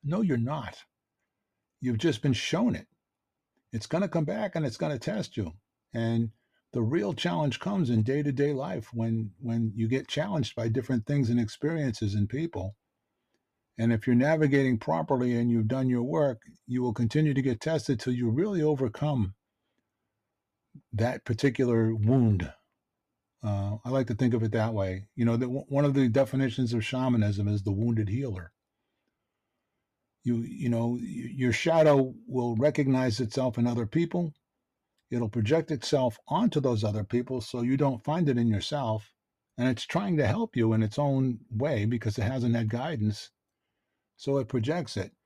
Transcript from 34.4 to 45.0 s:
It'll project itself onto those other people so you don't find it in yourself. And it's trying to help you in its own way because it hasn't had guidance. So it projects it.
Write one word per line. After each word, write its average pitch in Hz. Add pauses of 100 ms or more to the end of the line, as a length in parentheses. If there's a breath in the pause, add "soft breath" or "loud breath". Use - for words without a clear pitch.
It'll 120
project 127
itself 135 (100)
onto 175
those 120
other 104
people 120
so 120
you 131
don't 135
find 156
it 127
in 117
yourself. 110 (460)
And 123
it's 120
trying 180
to 139
help 220
you 113
in 110
its 107
own 135 (120)
way 113
because 113
it 110
hasn't 120
had 117
guidance. 117 (880)
So 139
it 123
projects 131
it. 92 (140)